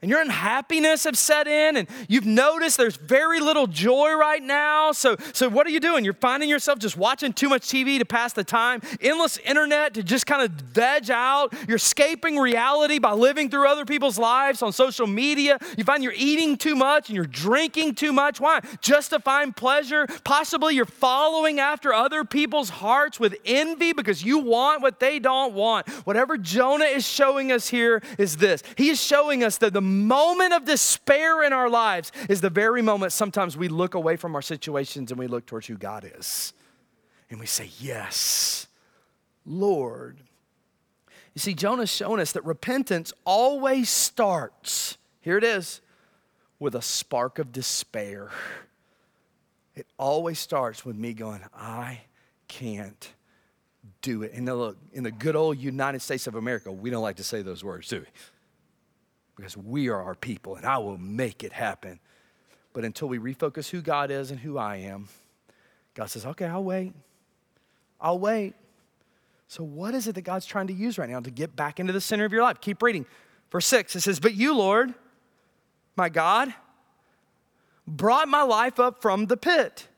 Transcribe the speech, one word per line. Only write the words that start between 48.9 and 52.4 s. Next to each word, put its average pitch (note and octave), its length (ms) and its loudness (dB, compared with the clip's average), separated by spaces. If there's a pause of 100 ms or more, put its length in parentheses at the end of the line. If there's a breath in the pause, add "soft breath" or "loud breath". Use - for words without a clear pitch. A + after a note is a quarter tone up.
It C#3 120 -20 (100)
always D#3 420 -4
starts B2+ 460 -6
with A#2+ 120 -12
me A#2 180 -8
going, G#2+ 260 -12 (160)
"I A#2 460 -14 (440)